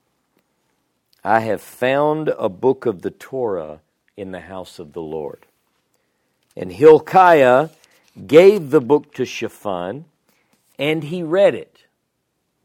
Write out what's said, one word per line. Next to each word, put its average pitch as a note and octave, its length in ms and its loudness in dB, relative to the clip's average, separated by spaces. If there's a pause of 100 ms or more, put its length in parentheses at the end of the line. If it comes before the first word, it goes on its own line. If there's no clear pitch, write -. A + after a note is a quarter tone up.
(1200)
I A2 180 0
have A2 200 -6
found D3+ 680 -2
a A#2 200 -4
book B2 380 -4
of F#2 160 -6
the G2 80 -8
Torah F2+ 680 -10 (360)
in F#2+ 140 -14
the F2+ 100 -16
house F#2 380 -18
of D2+ 140 -20
the F2 80 -12
Lord." D#2 440 -12 (1120)
And F2+ 160 -12
Hilkiah D3+ 960 4 (580)
gave E3+ 420 4
the D3 120 2
book C#3+ 320 -2
to B2+ 120 -6
Shaphan, G#2 800 -10 (720)
and D3+ 280 -4
he F3 180 -10
read E3+ 320 2
it. - 300 -18 (800)